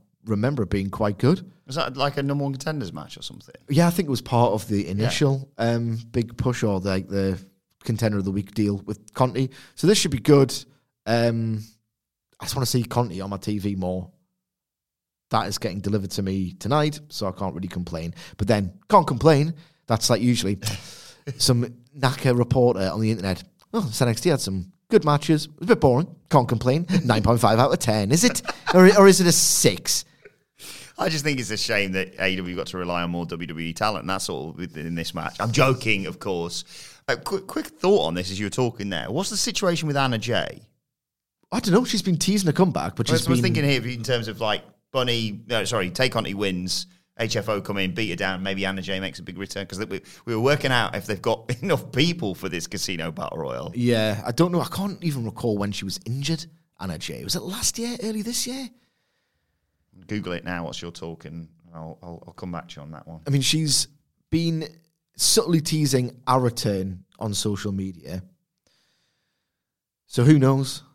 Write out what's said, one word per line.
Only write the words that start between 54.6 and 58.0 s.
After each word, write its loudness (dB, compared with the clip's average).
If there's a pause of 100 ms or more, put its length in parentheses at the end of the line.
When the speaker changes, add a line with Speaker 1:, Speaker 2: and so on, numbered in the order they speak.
Speaker 1:
I -4
can't -6
even -4
recall -2
when -2
she -8
was -8
injured, -4 (340)
Anna -8
Jay. -10
Was -4
it -8
last -4
year, -6